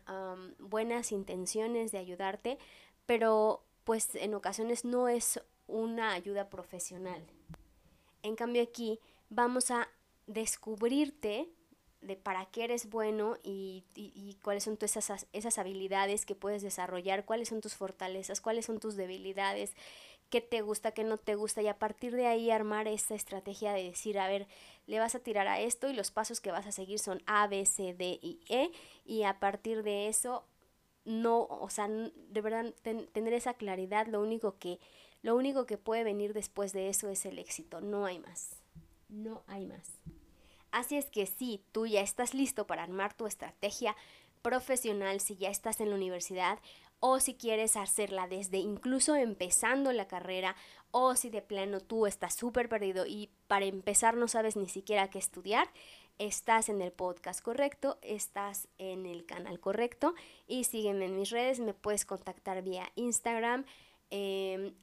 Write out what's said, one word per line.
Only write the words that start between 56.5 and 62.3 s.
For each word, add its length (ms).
en 140
el 100
podcast 500
correcto, 580
estás 680
en 280
el 200
canal 320
correcto, 560
y 160
sígueme 440
en 100
mis 140
redes, 280
me 160
puedes 300
contactar 580